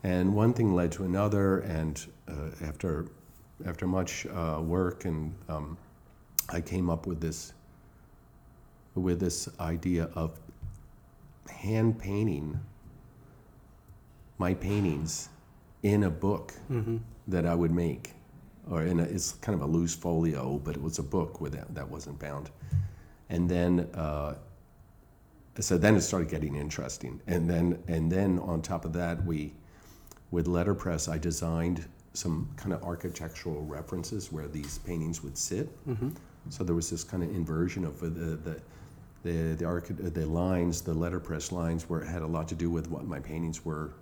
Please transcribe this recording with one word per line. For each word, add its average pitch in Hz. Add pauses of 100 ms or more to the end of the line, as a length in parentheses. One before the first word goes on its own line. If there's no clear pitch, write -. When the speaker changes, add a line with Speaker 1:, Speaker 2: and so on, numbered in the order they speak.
Speaker 1:
And 92
one 110
thing 113
led 87
to 95
another, 98
and, 80 (220)
uh, 76 (100)
after, 78 (580)
after 87
much, 92
uh, 82
work, 90
and, 80 (160)
um, 78 (720)
I 87
came 90
up 82
with 85
this, 80 (1400)
with 90
this 90 (100)
idea 82 (100)
of 82 (1080)
hand 110
painting 98 (1800)
my 92
paintings 87 (540)
in 104
a 90
book 95 (160)
Speaker 2:
Mm-hmm. 113 (300)
Speaker 1:
that 87
I 85
would 85
make, 85 (580)
or 82
in 85
a, 82
it's -
kind 110
of 80
a 71
loose 82
folio, 76
but 71
it 69
was 80
a -
book -
with 71
that, 64
that 67
wasn't 71
bound. 71 (800)
And 87
then, 87 (140)
uh, 76 (1300)
so 90
then 104
it 95
started 85
getting 76
interesting. 73
And 87
then, 85
and 80
then 92
on 82
top 82
of 82
that, 85
we, 78 (800)
with 85
letterpress, 87
I 82
designed 82 (260)
some 82
kind 98
of 80
architectural 82
references 82
where 76
these 71
paintings 82
would 71
sit. 101 (200)
Speaker 2:
Mm-hmm. 123 (380)
Speaker 1:
So -
there 85
was 85
this 82
kind 90
of 82
inversion 87
of 76
the, 85
the, 80 (640)
the, 82
the 82
archi-, 87
the 82
lines, 87
the 85
letterpress 82
lines, 82
where 82
it -
had 82
a 78
lot 80
to 82
do 85
with 82
what 76
my 76
paintings 80
were. 78